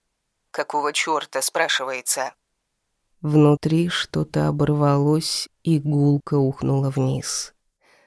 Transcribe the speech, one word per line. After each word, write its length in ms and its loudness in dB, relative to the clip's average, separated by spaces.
«Какого 420 -4
чёрта, 500 -2
спрашивается?» 880 -2
Внутри 680 4
что-то 600 -2
оборвалось 1000 0
и 140 2
гулко 560 0
ухнуло 540 0
вниз. 680 -4